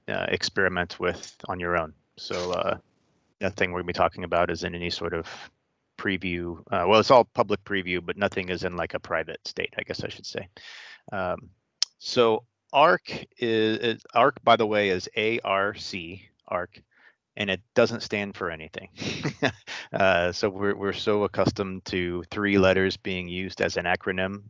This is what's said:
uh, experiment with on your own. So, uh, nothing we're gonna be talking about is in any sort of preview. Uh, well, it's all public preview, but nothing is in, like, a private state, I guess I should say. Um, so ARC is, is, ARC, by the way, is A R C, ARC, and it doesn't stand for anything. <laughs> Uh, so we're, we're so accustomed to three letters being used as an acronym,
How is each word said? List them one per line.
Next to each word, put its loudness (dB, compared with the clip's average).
uh, -4
experiment -2
with -4
on -6
your -2
own. -2
So, -6
uh, -2
nothing -2
we're -4
gonna -6
be -6
talking 0
about 2
is -4
in -4
any -6
sort -6
of -6
preview. -4
Uh, 0
well, 8
it's 6
all 10
public -2
preview, -2
but -6
nothing -2
is -4
in, -4
like, -6
a -4
private -6
state, -6
I -8
guess -8
I -6
should -12
say. -8
Um, -6
so 2
ARC 4
is, 2
is, -2
ARC, 4
by 8
the 2
way, 4
is 0
A 0
R 2
C, -12
ARC, -6
and -4
it -2
doesn't 4
stand -6
for -6
anything. -12
<laughs> 2
Uh, 4
so 0
we're, 0
we're -2
so 0
accustomed 0
to -4
three 2
letters 4
being -8
used -8
as 0
an -4
acronym, -2